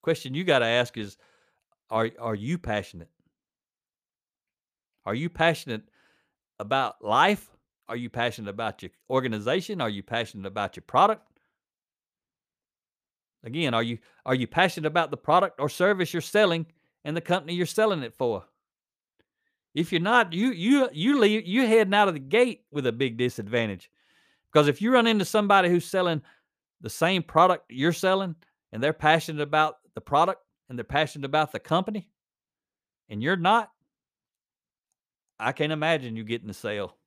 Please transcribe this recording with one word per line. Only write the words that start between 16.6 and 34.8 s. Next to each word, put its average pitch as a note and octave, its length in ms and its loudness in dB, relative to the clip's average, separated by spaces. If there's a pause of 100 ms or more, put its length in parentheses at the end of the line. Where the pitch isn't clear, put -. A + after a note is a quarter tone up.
and D#3 120 -6
the E3 40 -4
company E3+ 340 -4
you're F3 120 -2
selling G3+ 360 0
it A2+ 120 -12
for? A2+ 300 -4 (1300)
If E3+ 160 -2
you're E3+ 80 0
not, G#3 320 2
you, A3 200 0
you, A#3+ 380 2
you A#3+ 300 0
leave, G#3+ 260 2
you're A#3 200 2
heading A3 260 4
out G3+ 160 4
of F3 60 -2
the C#3+ 60 -8
gate G3+ 520 0
with C#3+ 140 -4
a A#2 60 0
big A#2 260 -4
disadvantage. A2+ 720 -4 (600)
Because D3 180 6
if C#3 120 0
you A3 100 0
run A#3+ 160 6
into G#3+ 200 2
somebody G3+ 420 4
who's F3 160 2
selling F3 380 0 (580)
the - 80 -10
same F3+ 340 0
product F3 460 2
you're C#3 240 -2
selling, F#3+ 420 0 (380)
and A2+ 100 -6
they're D3+ 120 0
passionate D#3 480 2
about D#3 340 0 (180)
the - 60 -12
product E3 420 0 (260)
and B2 100 -10
they're A#2 60 -8
passionate C#3+ 420 -4
about D3 260 -2
the - 80 -8
company, F#3+ 480 -4 (1000)
and G#2+ 120 -8
you're E3+ 140 0
not, G3+ 340 0 (1700)